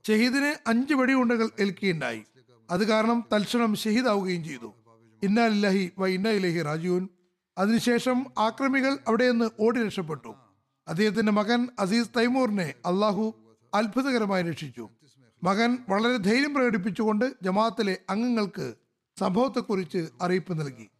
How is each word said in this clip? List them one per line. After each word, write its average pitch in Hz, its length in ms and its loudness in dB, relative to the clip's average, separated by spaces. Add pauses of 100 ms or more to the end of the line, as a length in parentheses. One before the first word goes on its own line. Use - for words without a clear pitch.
ഷഹീദിന് 254 640 0
അഞ്ച് 254 260 0
വെടിയുണ്ടകൾ 247 540 2 (120)
ഏൽക്കുകയുണ്ടായി. 165 640 -2 (460)
അത് 190 180 0
കാരണം 220 440 2
തൽക്ഷണം 214 420 0
ഷഹീദാവുകയും 202 720 0
ചെയ്തു. 120 300 -12 (480)
ഇന്നാ 208 240 4
ലില്ലാഹി 202 520 2
വ 190 80 -2
ഇന്നാ 190 240 0
ഇലൈഹി 180 320 0
റാജിഊൻ. 175 460 -2 (500)
അതിനുശേഷം 233 680 2 (120)
ആക്രമികൾ 269 600 0 (100)
അവിടെ 240 220 4
നിന്ന് 233 200 0 (100)
ഓടി 233 220 2
രക്ഷപ്പെട്ടു. 151 520 -6 (540)
അദ്ദേഹത്തിന്റെ 214 440 0
മകൻ 233 360 2 (100)
അസീസ് 208 380 0
തൈമൂറിനെ 226 580 0 (120)
അള്ളാഹു 208 480 0 (400)
അത്ഭുതകരമായി 220 680 0
രക്ഷിച്ചു. 143 460 -8 (540)
മകൻ 226 360 2 (100)
വളരെ 220 280 2
ധൈര്യം 247 380 2
പ്രകടിപ്പിച്ചുകൊണ്ട് 226 880 0
ജമാഅത്തിലെ 202 560 0 (120)
അംഗങ്ങൾക്ക് 208 640 -2 (440)
സംഭവത്തെക്കുറിച്ച് 190 880 -2 (140)
അറിയിപ്പ് 180 380 -2
നൽകി. 120 400 -10